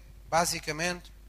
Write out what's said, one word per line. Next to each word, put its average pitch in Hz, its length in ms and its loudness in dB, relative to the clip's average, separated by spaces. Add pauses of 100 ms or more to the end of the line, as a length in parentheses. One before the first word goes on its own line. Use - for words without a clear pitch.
(300)
basicamente: 165 800 2 (180)